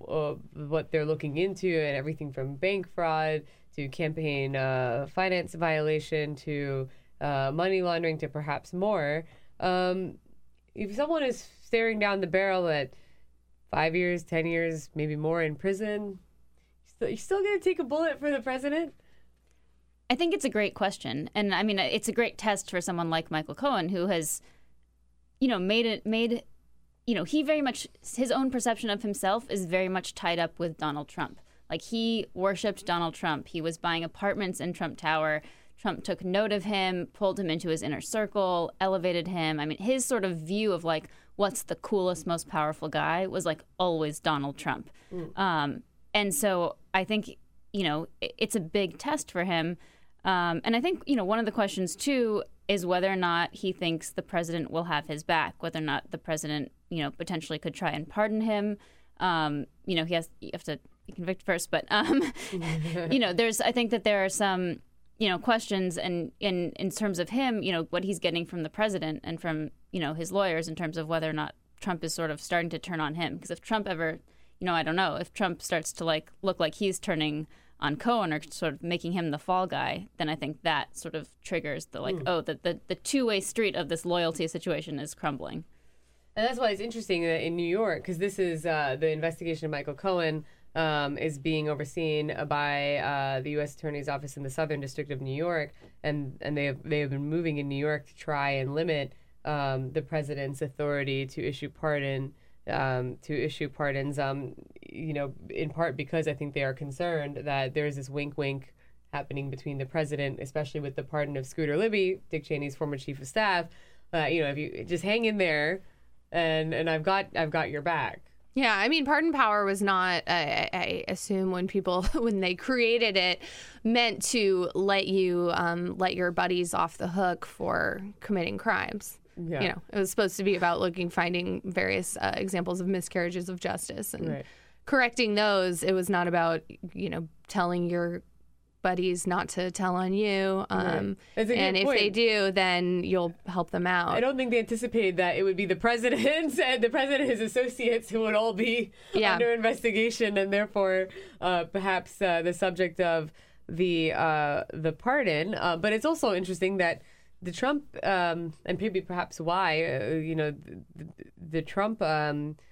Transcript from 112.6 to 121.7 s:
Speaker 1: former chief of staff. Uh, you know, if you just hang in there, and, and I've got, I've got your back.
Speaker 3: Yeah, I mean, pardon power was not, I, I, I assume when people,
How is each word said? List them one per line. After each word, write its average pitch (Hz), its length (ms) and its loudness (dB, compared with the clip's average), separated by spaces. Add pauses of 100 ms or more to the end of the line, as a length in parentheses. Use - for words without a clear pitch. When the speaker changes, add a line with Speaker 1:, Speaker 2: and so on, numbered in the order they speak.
Speaker 1:
former 147 220 -2
chief 135 220 -10
of 135 80 -12
staff. 190 400 2 (460)
Uh, 160 120 2
you 165 180 2
know, 143 60 0
if 143 80 -2
you - 260 -6
just 175 200 -2
hang 226 220 2
in 214 120 2
there, 165 440 2 (500)
and, 160 420 2
and 160 160 2
I've 160 140 2
got, 190 320 2
I've 160 160 2
got 156 200 0
your 143 100 -4
back. 147 400 0 (320)
Speaker 3:
Yeah, 240 220 4
I 208 140 4
mean, 302 160 2
pardon 302 260 4
power 220 340 4
was 196 180 2
not, 185 440 4
I, - 460 2
I, 185 40 0
I - 300 -2
assume 190 440 0
when 180 160 0
people, 185 360 0